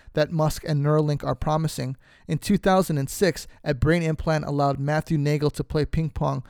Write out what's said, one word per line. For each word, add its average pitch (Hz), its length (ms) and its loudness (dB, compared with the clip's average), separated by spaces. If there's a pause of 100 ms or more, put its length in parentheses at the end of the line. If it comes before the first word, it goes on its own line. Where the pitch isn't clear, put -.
(160)
that 151 180 0
Musk 156 340 0
and 143 180 0
Neuralink 151 380 2
are 139 100 -2
promising, 156 600 -4 (320)
in 151 120 -2
two 202 180 2
thousand 185 400 2
and 135 120 -2
six, - 380 0 (160)
a 151 100 0
brain 196 300 2
implant 156 400 0
allowed 143 360 0
Matthew 151 380 0
Nagel 147 340 2
to - 120 -6
play 151 220 -2
ping 160 240 -2
pong 139 400 -4